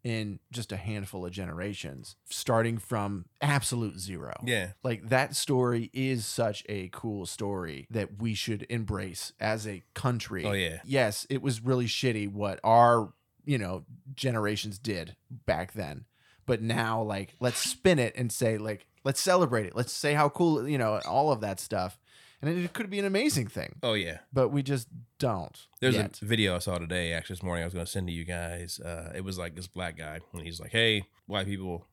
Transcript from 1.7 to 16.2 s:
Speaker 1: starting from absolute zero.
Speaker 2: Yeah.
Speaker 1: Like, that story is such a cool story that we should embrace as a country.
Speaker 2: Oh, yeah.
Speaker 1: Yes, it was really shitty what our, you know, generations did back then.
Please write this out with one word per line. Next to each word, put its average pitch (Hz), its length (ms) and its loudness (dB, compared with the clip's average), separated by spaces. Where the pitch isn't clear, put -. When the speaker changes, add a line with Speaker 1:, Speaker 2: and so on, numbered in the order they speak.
Speaker 1:
starting 117 480 2
from 101 480 -2
absolute 120 580 0
zero. 90 340 -8
Speaker 2:
Yeah. 107 240 2
Speaker 1:
Like, 113 280 -4
that 139 260 4
story 123 560 2
is 131 340 0
such 107 440 -2
a 98 240 -4
cool 104 320 -4
story 87 640 -6
that 104 320 -4
we 113 120 0
should 104 360 -4
embrace 98 720 -4
as 110 260 0
a 98 160 -10
country. 113 520 -2
Speaker 2:
Oh, 104 80 2
yeah. 85 320 0
Speaker 1:
Yes, 123 440 2
it 131 120 0
was 123 200 0
really 123 240 2
shitty 110 460 0
what 101 320 -2
our, 117 480 8
you 143 140 2
know, 92 260 -2
generations 107 640 0
did 101 380 -4
back 87 280 0
then. 76 320 -6